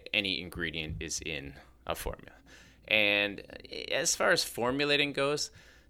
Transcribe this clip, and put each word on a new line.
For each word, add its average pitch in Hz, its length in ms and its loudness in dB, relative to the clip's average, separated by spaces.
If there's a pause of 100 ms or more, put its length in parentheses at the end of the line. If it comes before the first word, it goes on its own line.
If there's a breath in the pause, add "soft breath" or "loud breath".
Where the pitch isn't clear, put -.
(140)
any 95 280 2
ingredient 82 580 -4
is 80 200 -4
in 69 340 -6 (320 soft breath)
a 82 100 -2
formula. - 380 -8 (540 soft breath)
And 101 540 4 (500)
as 143 240 2
far 208 160 4
as 165 120 4
formulating 143 720 2
goes, 143 360 0 (400 soft breath)